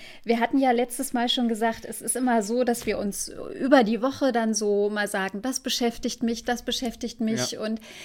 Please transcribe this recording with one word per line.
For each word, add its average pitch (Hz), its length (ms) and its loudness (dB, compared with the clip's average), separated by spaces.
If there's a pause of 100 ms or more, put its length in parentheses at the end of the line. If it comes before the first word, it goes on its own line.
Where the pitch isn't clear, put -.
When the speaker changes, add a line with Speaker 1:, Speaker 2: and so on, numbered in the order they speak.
(240)
Speaker 1:
wir 226 160 2
hatten 233 200 2
ja 262 120 6
letztes 240 400 0
Mal 240 160 0
schon 247 220 2
gesagt, 226 340 0
es - 180 -10
ist - 140 -4
immer 240 260 4
so, 233 220 0
dass 233 220 0
wir 208 120 0
uns - 340 -4 (280)
über 269 240 6
die 208 180 0
Woche 269 300 0
dann 226 220 0
so 208 360 2
mal 208 180 0
sagen, 196 340 -4
„Das 254 200 -4
beschäftigt 233 600 -2
mich, 226 200 -2
das 240 220 -2
beschäftigt 233 560 -6
mich.“ 226 320 0
Speaker 2:
Ja. - 80 -10
Speaker 1:
Und 220 180 -4 (260)